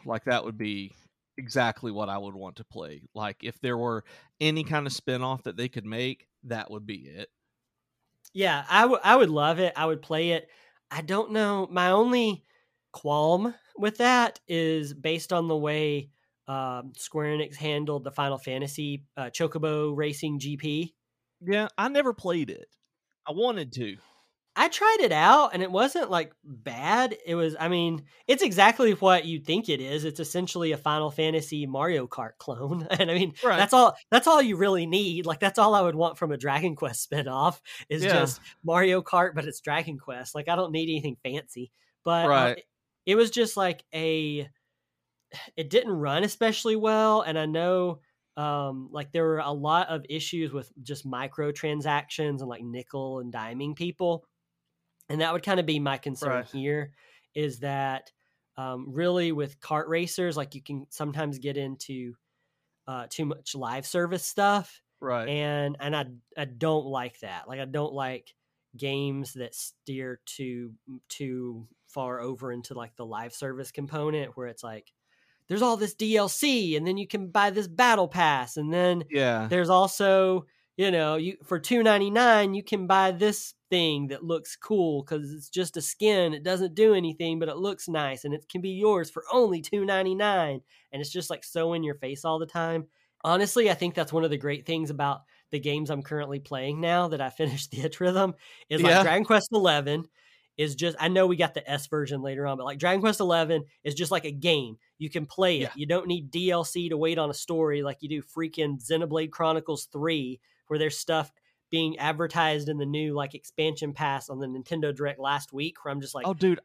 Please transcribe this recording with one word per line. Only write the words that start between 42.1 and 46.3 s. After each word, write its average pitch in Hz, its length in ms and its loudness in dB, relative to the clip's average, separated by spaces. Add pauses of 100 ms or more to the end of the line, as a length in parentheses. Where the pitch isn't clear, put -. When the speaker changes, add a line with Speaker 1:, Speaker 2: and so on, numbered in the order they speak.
Speaker 2:
uh, - 0 -
Speaker 1:
Right. 127 280 4
Speaker 2:
it, - 80 -20 (420)
it 190 80 4
was 226 160 6
just, 226 260 0
like, 180 260 0 (100)
a, 156 540 -2 (1120)
it 156 120 -6
didn't 226 220 2
run 151 320 0
especially 220 540 0